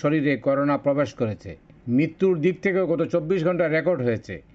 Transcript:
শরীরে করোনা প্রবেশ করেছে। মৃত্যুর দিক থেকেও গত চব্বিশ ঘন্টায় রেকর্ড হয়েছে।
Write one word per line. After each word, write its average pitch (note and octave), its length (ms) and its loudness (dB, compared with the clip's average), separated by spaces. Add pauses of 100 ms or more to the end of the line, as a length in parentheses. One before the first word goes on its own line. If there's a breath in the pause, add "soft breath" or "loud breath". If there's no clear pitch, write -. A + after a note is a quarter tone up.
শরীরে D3 360 2
করোনা C#3+ 400 0
প্রবেশ C#3+ 360 0
করেছে। G#2 380 -4 (360)
মৃত্যুর D#3+ 520 2
দিক F3 220 2
থেকেও F#3+ 260 0
গত E3 180 0
চব্বিশ E3+ 380 0
ঘন্টায় E3+ 300 0
রেকর্ড D#3+ 280 0
হয়েছে। A2 340 -2 (200 soft breath)